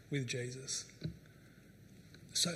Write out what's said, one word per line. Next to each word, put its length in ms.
with 160
Jesus." 580
So, 220